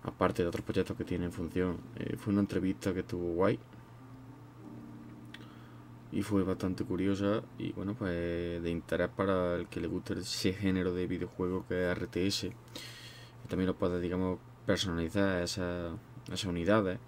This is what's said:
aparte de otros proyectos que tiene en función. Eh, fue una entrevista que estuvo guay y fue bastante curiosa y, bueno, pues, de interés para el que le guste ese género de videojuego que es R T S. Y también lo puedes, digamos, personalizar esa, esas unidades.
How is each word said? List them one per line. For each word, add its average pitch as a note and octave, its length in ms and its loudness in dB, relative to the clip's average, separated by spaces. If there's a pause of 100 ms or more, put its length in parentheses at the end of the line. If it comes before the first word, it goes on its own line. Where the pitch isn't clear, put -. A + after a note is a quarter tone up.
aparte - 380 2
de F2 60 4
otros - 160 -2
proyectos - 320 0
que - 60 -4
tiene F2 220 0
en E2+ 80 -2
función. F2+ 460 0 (180)
Eh, - 200 -4
fue - 160 0
una G2+ 100 6
entrevista F#2+ 520 0
que F#2 60 0
estuvo F2 340 -2
guay F#2+ 240 4 (2500)
y G2+ 100 2
fue G2+ 220 4
bastante F#2 400 0
curiosa G2 580 2 (160)
y, - 140 -2
bueno, F#2+ 220 -2
pues, E2+ 680 0
de E2+ 80 0
interés E2+ 380 2
para F#2 480 2
el F2 100 -2
que - 140 -6
le E2+ 80 -2
guste F2+ 260 -2
ese F#2 380 0
género F#2 420 2
de F2+ 140 0
videojuego F2+ 580 -2
que - 80 -2
es F2+ 220 2
R F2+ 100 -4
T F2 180 2
S. F#2+ 220 2
Y - 1000 -12
también F#2 180 2
lo F2+ 80 2
puedes, F2+ 260 2
digamos, F2+ 380 0 (260)
personalizar F#2 760 2
esa, F2 480 -2 (360)
esas - 180 -4
unidades. F#2 640 4